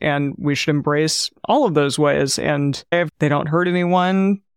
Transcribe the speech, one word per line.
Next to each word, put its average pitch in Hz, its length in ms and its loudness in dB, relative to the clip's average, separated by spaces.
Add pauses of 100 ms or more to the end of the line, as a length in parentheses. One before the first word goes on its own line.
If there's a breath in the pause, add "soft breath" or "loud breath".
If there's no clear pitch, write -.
and 143 380 -2
we 143 160 0
should - 160 -2
embrace 147 600 0 (140)
all 269 220 2
of 175 80 0
those 143 240 0
ways. 143 400 0
And 143 520 -2
if 170 280 0
they 156 100 0
don't 143 200 0
hurt 175 200 0
anyone, 180 720 2 (160)